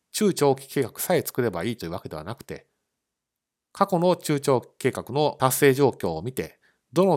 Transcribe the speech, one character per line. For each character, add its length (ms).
中 220
長 220
期 120
計 140
画 160
さ 160
え 80
作 180
れ 100
ば 140
い 80
い 40
と 100
い 20
う 40
わ 80
け 100
で 60
は 80
な 100
く 100
て、 220
過 140
去 120
の 180
中 240
長 200
期 80
計 120
画 180
の 300
達 180
成 180
状 160
況 200
を 120
見 100
て、 260
ど 120
の 120